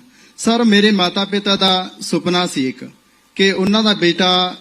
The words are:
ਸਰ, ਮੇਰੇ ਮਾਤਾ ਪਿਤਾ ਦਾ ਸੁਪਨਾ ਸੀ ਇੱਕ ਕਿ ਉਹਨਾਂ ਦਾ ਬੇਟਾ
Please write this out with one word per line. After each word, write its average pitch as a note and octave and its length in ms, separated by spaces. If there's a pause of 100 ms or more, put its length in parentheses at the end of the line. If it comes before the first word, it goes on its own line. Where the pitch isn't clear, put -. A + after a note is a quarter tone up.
(380)
ਸਰ, A#3 260
ਮੇਰੇ G#3 280
ਮਾਤਾ F#3+ 340
ਪਿਤਾ G3+ 300
ਦਾ F#3+ 340 (120)
ਸੁਪਨਾ F3 460
ਸੀ C3+ 220
ਇੱਕ B2+ 200 (460)
ਕਿ G3 160
ਉਹਨਾਂ G3+ 320
ਦਾ G#3+ 100
ਬੇਟਾ F3+ 680